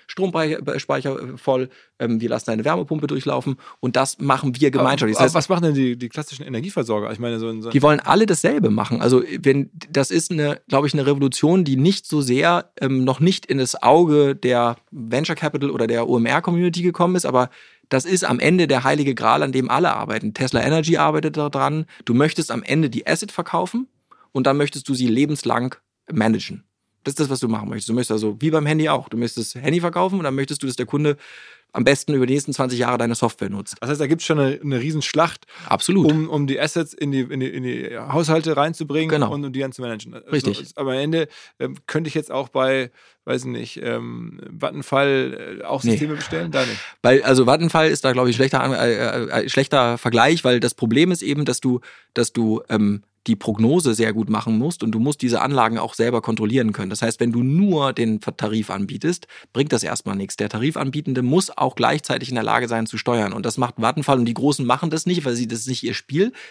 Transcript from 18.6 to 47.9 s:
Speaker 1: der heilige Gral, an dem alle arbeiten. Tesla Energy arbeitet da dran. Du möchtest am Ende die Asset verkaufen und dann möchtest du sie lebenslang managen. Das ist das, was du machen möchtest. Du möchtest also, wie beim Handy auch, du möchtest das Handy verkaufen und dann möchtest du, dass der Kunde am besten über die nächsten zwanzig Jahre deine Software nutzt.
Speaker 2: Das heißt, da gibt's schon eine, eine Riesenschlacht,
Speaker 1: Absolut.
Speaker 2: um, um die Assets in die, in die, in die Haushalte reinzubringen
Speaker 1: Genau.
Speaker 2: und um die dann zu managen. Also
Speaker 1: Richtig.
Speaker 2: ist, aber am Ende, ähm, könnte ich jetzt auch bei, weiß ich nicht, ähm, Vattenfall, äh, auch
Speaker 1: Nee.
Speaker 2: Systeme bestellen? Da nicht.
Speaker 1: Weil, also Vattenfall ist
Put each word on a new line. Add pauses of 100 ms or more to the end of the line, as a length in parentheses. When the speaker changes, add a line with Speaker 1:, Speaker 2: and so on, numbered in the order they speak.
Speaker 1:
der
heilige
Gral,
an
dem
alle
arbeiten.
Tesla
Energy
arbeitet
da
dran. (200)
Du
möchtest
am
Ende
die
Asset
verkaufen (420)
und
dann
möchtest
du
sie
lebenslang (340)
managen. (400)
Das
ist
das,
was
du
machen
möchtest.
Du
möchtest
also,
wie
beim
Handy
auch,
du
möchtest
das
Handy
verkaufen
und
dann
möchtest
du,
dass
der
Kunde (560)
am
besten
über
die
nächsten
zwanzig
Jahre
deine
Software
nutzt.
Speaker 2:
Das
heißt,
da
gibt's
schon
eine,
eine
Riesenschlacht, (220)
Speaker 1:
Absolut.
Speaker 2:
um,
um
die
Assets
in
die,
in
die,
in
die
Haushalte
reinzubringen
Speaker 1:
Genau.
Speaker 2:
und
um
die
dann
zu
managen.
Also
Speaker 1:
Richtig.
Speaker 2:
ist,
aber
am
Ende, (300)
ähm, (100)
könnte
ich
jetzt
auch
bei, (320)
weiß
ich
nicht,
ähm, (100)
Vattenfall,
äh,
auch
Speaker 1:
Nee.
Speaker 2:
Systeme
bestellen?
Da
nicht. (200)
Speaker 1:
Weil,
also
Vattenfall
ist